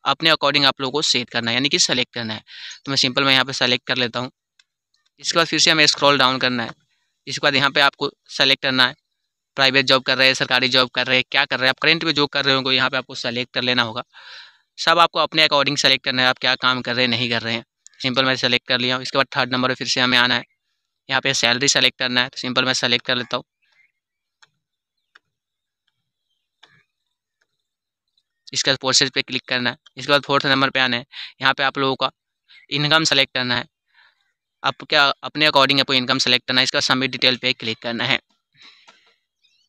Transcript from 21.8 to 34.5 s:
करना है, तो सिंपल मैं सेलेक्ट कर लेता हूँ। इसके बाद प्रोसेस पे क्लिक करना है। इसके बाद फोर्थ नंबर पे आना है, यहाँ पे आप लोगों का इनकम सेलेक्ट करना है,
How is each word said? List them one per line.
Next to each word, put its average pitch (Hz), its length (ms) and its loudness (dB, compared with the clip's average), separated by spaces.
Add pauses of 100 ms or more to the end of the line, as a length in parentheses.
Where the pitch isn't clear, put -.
करना 123 220 0
है, 131 80 -2
तो - 100 -18
सिंपल 127 260 -2
मैं 127 100 -2
सेलेक्ट 123 300 -2
कर 127 120 -2
लेता 123 200 -6
हूँ। 143 60 -8 (4000)
इसके 139 240 -2
बाद 131 80 0
प्रोसेस 131 300 2
पे 135 120 -4
क्लिक 127 260 -6
करना 123 220 -2
है। 131 80 -8 (200)
इसके 135 140 -4
बाद 143 120 4
फोर्थ 143 220 0
नंबर 135 240 2
पे 135 100 -2
आना 123 180 0
है, 127 80 -8 (360)
यहाँ 135 120 2
पे 143 100 -2
आप 135 140 -2
लोगों 135 200 0
का 135 120 -2 (600)
इनकम 147 320 2
सेलेक्ट 139 300 0
करना 123 220 -2
है, 120 100 -4 (1000)